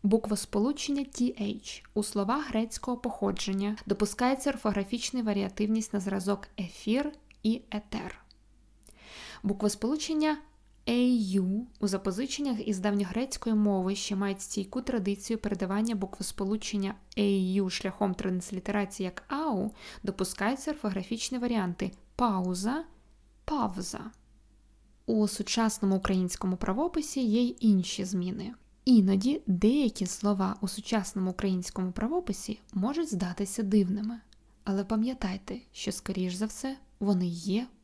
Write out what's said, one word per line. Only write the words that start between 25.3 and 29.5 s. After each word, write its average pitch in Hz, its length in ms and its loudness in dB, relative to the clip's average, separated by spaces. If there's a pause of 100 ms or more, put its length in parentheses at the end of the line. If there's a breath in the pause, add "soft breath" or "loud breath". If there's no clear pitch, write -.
українському 185 600 0
правописі 277 680 0
є 226 180 4
й 247 180 0
інші 196 440 4
зміни. 185 480 -4 (320)
Іноді 214 640 6
деякі 208 600 4